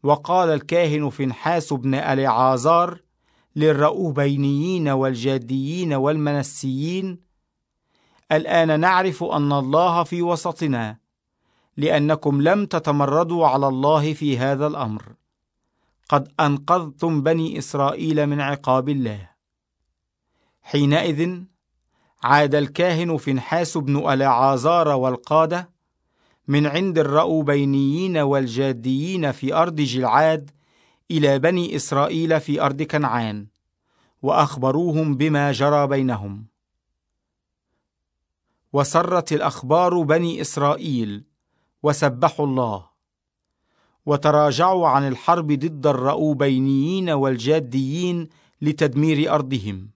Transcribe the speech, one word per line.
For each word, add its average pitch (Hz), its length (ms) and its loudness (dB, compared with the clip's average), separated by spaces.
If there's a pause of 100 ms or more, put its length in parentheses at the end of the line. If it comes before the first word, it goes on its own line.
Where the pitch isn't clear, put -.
وقال 160 460 2
الكاهن 151 600 0
فنحاس 156 640 -4
بن 135 200 -2
أليعازار 135 1080 2 (540)
للرأوبينيين 147 1300 0
والجاديين 135 1040 -2
والمنسيين: 147 1300 -4 (1120)
"الآن 160 480 2
نعرف 180 440 2
أن 147 280 -2
الله 160 520 2
في 170 180 -4
وسطنا، 151 760 -4 (800)
لأنكم 147 640 0
لم 196 240 2
تتمردوا 160 840 0
على 139 200 2
الله 147 460 2
في 147 240 -2
هذا 139 300 -2
الأمر. 127 360 -6 (1040)
قد 139 300 0
أنقذتم 151 840 0
بني 160 360 -2
إسرائيل 147 680 -2
من 143 140 -2
عقاب 139 480 -2
الله." 110 400 -6 (1300)
حينئذ 160 800 0 (840)
عاد 143 320 4
الكاهن 165 600 0
فنحاس 151 600 -2
بن 143 340 0
أليعازار 135 760 4
والقادة 151 840 0 (760)
من 147 180 4
عند 165 320 0
الرأوبينيين 147 1200 0
والجاديين 135 1120 -2
في 135 220 -6
أرض 165 220 0
جلعاد 143 760 0 (600)
إلى 143 280 2
بني 170 360 0
إسرائيل 156 640 0
في 147 220 -4
أرض 139 200 -2
كنعان، 117 640 -4 (760)
وأخبروهم 147 920 0
بما 143 360 0
جرى 143 360 2
بينهم. 110 580 -4 (2250)
وسرت 170 600 0
الأخبار 156 680 0
بني 165 400 0
إسرائيل، 143 840 -2 (580)
وسبحوا 147 640 0
الله، 120 440 -4 (1160)
وتراجعوا 151 840 2
عن 139 200 2
الحرب 156 440 0
ضد 147 360 -2
الرأوبينيين 139 1200 0
والجاديين 139 1200 -2 (320)
لتدمير 151 720 0
أرضهم. 107 640 -4